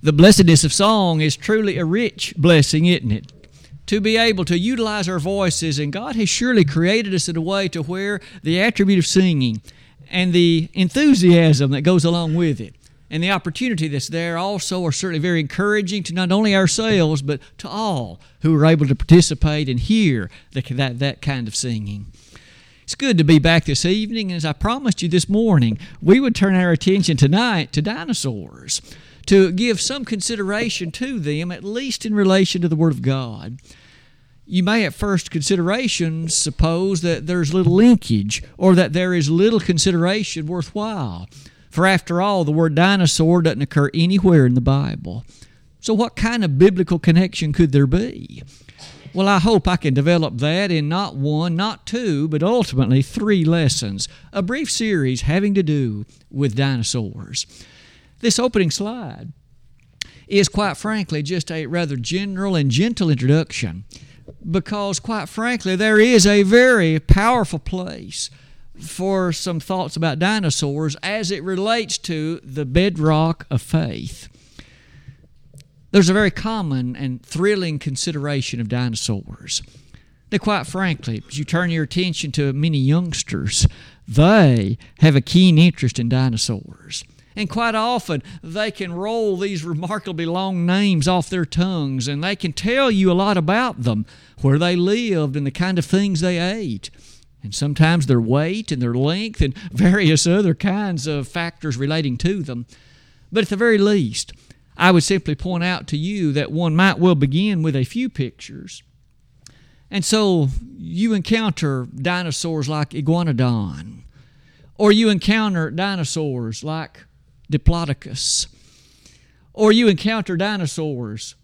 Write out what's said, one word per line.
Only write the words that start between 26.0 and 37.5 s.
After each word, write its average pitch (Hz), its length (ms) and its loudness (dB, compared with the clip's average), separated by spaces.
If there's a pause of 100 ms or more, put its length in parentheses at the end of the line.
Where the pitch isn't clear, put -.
we 208 200 6
would 269 140 2
turn 196 200 2
our 180 160 4
attention 170 460 2
tonight 185 560 2
to 147 100 -2
dinosaurs, 139 1000 -6 (460)
to 190 260 6
give 214 280 0
some 269 240 -6
consideration 208 880 -4
to 262 260 -6
them, 151 320 -4
at 175 140 -12
least 233 420 -8
in 214 80 -2
relation 190 480 2
to 175 60 0
the 160 80 -2
Word 160 160 2
of 123 100 -6
God. 123 560 -6 (880)
You 180 160 0
may 208 240 0
at - 80 -6
first 196 360 -2
consideration 170 1000 -2
suppose 165 720 0
that 165 240 -4
there's 165 260 -2